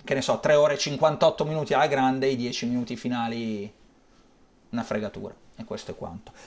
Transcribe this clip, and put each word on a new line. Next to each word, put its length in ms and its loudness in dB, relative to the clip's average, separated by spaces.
che 120 -4
ne 80 0
so, 180 0
tre 140 4
ore 200 6
e 40 -2
cinquantotto 680 2
minuti 300 -2
alla 120 4
grande, 420 2
i 80 2
dieci 300 -4
minuti 300 -2
finali, 760 -4
una 120 -4
fregatura. 520 -6
E 80 -14
questo 260 -10
è 60 -10
quanto. 360 -14